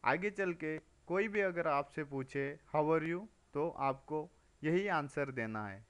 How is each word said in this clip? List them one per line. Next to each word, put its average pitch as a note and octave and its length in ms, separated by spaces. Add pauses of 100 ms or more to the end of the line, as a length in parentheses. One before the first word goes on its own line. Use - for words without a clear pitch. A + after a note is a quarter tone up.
आगे F3 260
चल G3 220
के D#3 260
कोई G3 500
भी G#3 120
अगर E3+ 280
आपसे C#3+ 360
पूछे, C#3 560 (160)
"How D#3 220
are D#3+ 100
you?" F3+ 180 (280)
तो D3+ 160
आपको D3+ 600 (340)
यही F3+ 240
आंसर C#3+ 420
देना A2 380
है। G2 220